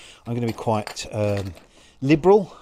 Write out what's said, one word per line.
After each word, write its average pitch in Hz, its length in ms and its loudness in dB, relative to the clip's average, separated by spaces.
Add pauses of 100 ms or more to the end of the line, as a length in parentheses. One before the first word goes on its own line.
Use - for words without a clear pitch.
(260)
I'm 120 80 -6
gonna 120 120 -4
be 113 60 -2
quite, - 600 -4
um, 101 420 -4 (460)
liberal, 165 600 4